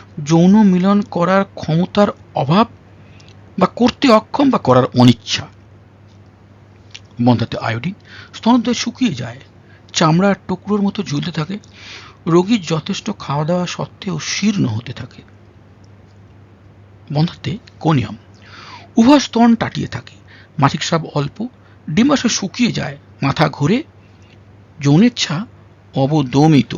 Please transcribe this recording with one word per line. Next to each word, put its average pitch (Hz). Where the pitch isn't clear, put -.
যৌন 180
মিলন 196
করার 190
ক্ষমতার 185
অভাব 160
বা 180
করতে -
অক্ষম 254
বা 233
করার 127
অনিচ্ছা। -
বন্ধ্যাত্বে 117
আয়োডিন, 120
স্তনদ্বয় 240
শুকিয়ে 233
যায়, 120
চামড়ার 180
টুকরোর 196
মতো 202
ঝুলতে 147
থাকে, 165
রোগীর 180
যথেষ্ট 165
খাওয়া 147
দাওয়া 180
সত্ত্বেও 156
শীর্ণ 196
হতে 113
থাকে। -
বন্ধ্যাত্বে 156
কোনিয়াম, 131
উভয় 262
স্তন 233
টাটিয়ে -
থাকে, -
মাসিক 147
স্রাব 165
অল্প, 147
ডিম্বাশয় 247
শুকিয়ে 196
যায়, 143
মাথা 147
ঘোরে, 185
যৌনেচ্ছা 170
অবদমিত। 139